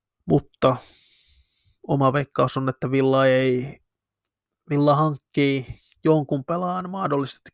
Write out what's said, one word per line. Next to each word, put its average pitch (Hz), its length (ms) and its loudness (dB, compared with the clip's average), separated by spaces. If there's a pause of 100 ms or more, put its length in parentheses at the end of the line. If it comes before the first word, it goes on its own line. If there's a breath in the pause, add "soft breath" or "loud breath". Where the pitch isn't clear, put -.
(260)
Mutta 135 500 0 (1120 loud breath)
oma 139 240 2
veikkaus 139 440 -2
on, 135 120 -2
että 123 220 -6
Villa 135 360 2
ei, 131 540 0 (920)
Villa 143 240 2
hankkii 143 720 -2 (380 loud breath)
jonkun 151 400 0
pelaajan 180 460 -6
mahdollisesti 143 640 -6